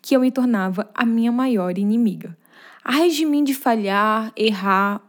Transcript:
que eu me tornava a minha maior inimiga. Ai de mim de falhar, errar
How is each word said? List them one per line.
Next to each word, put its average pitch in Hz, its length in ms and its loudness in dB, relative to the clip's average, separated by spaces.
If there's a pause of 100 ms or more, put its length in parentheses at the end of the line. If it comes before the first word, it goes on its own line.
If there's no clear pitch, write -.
que - 140 0
eu 254 60 4
me 254 100 4
tornava 208 640 0
a - 100 -2
minha 233 280 0
maior 226 440 -2
inimiga. 196 640 -2 (460)
Ai 302 240 2
de 311 160 0
mim 294 180 2
de 269 100 0
falhar, 220 840 0
errar 196 720 0